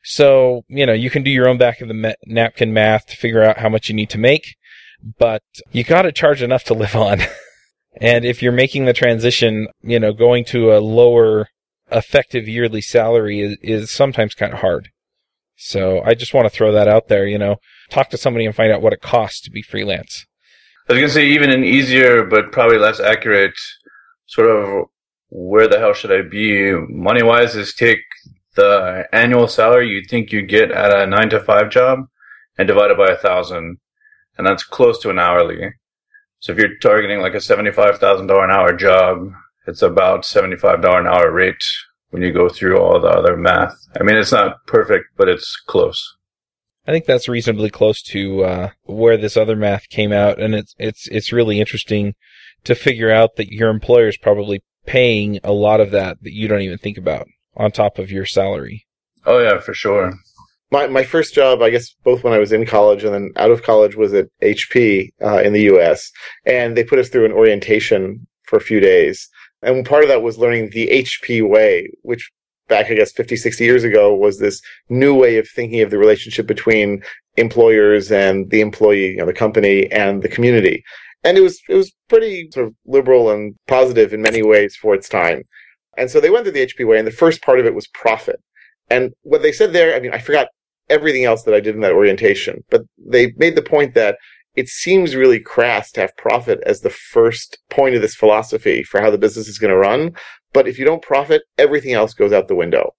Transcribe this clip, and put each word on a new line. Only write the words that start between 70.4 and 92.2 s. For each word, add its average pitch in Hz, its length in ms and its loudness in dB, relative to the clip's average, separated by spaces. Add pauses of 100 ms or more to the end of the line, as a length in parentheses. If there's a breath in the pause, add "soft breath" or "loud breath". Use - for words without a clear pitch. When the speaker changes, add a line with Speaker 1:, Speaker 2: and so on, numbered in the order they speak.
Speaker 3:
the 113 200 -4
H 127 320 -2
P 117 200 -2
way, 107 480 2 (120)
which 120 280 -10 (380)
back, 107 220 0
I 113 40 -2
guess, 110 180 2
fifty, 120 240 -6
sixty 117 280 -6
years 120 200 4
ago 104 300 4
was 98 240 0
this 104 240 -4 (260 loud breath)
new 131 260 2
way 120 240 4
of 110 100 -4
thinking 117 320 -6
of 104 100 2
the 104 80 -2
relationship 107 480 2
between 104 560 -2 (340 loud breath)
employers 110 760 4
and 98 380 0
the 110 100 2
employee, 104 500 0
you 95 60 -10
know, 87 100 -4
the 90 60 -2
company 101 580 0
and 101 320 -2
the 104 60 -6
community. 120 560 0 (400 loud breath)
And 180 120 4
it 190 60 6
was, 180 260 0
it 190 60 -2
was 190 180 0 (160)
pretty 202 440 0
sort 120 160 -4
of 113 60 -16 (120)
liberal 127 440 2
and 104 240 -6 (120)
positive 120 480 2
in 107 80 -6
many 113 200 -2
ways 104 340 0
for 107 180 0
its 95 140 -6
time. 85 340 -2 (560 soft breath)
And 123 120 -6
so 147 100 2
they 160 100 4
went 226 140 2
through 190 80 -6
the 139 80 -4
H 127 160 -4
P 127 80 -6
way, 110 140 4
and 110 80 -2
the 110 60 -6
first - 300 0
part 127 160 -4
of 117 80 0
it 113 80 -2
was - 140 -10
profit. - 520 -6 (480 soft breath)
And 127 220 -2 (120)
what 147 200 0
they 151 100 2
said 196 200 0
there, 165 220 2
I 127 60 -4
mean, 123 120 -10
I 117 60 -8
forgot 143 280 -2 (420)
everything 147 360 0
else 113 200 0
that 110 100 2
I 104 60 4
did 107 140 -4
in 110 80 -6
that 95 100 2
orientation, 98 800 0